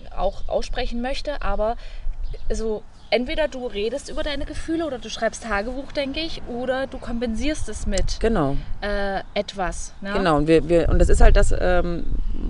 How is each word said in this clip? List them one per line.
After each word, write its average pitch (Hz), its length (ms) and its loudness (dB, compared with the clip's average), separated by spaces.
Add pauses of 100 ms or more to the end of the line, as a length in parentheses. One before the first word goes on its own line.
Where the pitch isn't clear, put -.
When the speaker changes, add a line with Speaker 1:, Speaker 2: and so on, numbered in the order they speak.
(160)
Speaker 1:
auch - 320 -2
aussprechen 240 540 -4
möchte, 277 400 -6
aber 208 340 0 (720)
so 220 320 -2 (280)
entweder 294 380 0
du 247 180 -10
redest 220 440 -6
über 302 120 -4
deine 294 220 -4
Gefühle 320 420 -6
oder 262 120 -8
du 214 120 -12
schreibst - 320 -6
Tagebuch, 233 500 -6
denke 285 280 -4
ich, 320 260 -6
oder 254 400 -4
du 262 120 -10
kompensierst 240 680 -2
es - 180 -6
mit, 190 340 0
Speaker 2:
Genau. 175 360 2 (240)
Speaker 1:
äh, 202 400 -2 (140)
etwas, 202 680 -4
ne? 202 120 -6
Speaker 2:
Genau, 190 240 2
und 147 100 2
wir, 156 220 4
wir, 170 200 4
und - 100 6
das - 100 6
ist - 120 8
halt 208 160 12
das, 208 220 6
ähm, 175 460 2 (460)